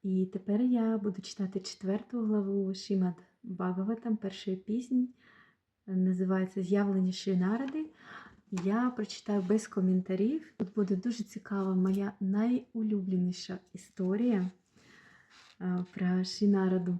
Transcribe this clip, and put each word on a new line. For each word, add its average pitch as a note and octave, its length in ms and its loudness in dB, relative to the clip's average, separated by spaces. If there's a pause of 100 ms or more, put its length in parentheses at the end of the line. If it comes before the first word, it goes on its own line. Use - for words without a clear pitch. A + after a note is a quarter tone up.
І F#3 240 0
тепер G3+ 340 -2
я A3+ 380 2
буду G3+ 240 -4
читати F#3+ 380 -6
четверту G#3 600 -4
главу G3 540 0
Шримад F#3 400 0 (280)
Бхагаватам, G3 760 -2
першої F#3+ 400 -4
пісні. B3 520 0 (760)
Називається F#3 760 2
«З'явлення F#3+ 500 2
Шрі F#3 240 -2
Наради». C4 500 0 (640)
Я G3+ 400 0
прочитаю G#3 520 -2
без G#3+ 240 2
коментарів. F#3+ 920 0
Тут - 180 -8
буде G3+ 220 2
дуже A3 280 -4
цікава F#3+ 500 -4
моя F#3+ 460 2
найулюбленіша G3 1400 -2 (140)
історія, F#3+ 760 0 (1080)
е, F3+ 240 -2 (100)
про F#3 300 2
Шрі G3+ 240 0
Нараду. F#3 520 2